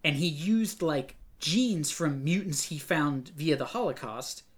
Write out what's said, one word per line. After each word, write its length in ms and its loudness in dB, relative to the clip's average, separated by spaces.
And 140 4
he 100 2
used, 560 0
like, 320 0
genes 540 2
from 320 0
mutants 400 0
he 140 -8
found 580 0
via 200 2
the 100 -2
Holocaust 760 -4